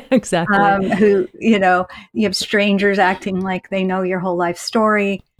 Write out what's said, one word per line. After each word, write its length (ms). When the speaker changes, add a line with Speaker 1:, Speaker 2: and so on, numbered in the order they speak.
Speaker 1:
<laughs> 60
Exactly. 460
Speaker 2:
Um, 340
who, 360
you 200
know, 260
you 100
have 120
strangers 600
acting 440
like 280
they 140
know 200
your 160
whole 180
life 200
story. 640